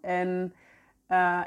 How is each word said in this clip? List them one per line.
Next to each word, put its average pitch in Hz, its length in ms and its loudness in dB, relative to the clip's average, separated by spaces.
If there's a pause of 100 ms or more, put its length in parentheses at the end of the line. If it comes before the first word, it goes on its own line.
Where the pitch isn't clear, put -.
En, 180 540 -2 (520)
eh, 180 400 2